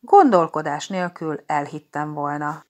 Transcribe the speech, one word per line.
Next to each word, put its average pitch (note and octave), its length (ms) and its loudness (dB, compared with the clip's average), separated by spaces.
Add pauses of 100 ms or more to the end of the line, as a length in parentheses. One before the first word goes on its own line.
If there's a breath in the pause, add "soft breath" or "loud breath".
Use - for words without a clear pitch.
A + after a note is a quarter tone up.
gondolkodás E3 880 2
nélkül F3 580 -6
elhittem D3+ 680 -6
volna. D3 560 -8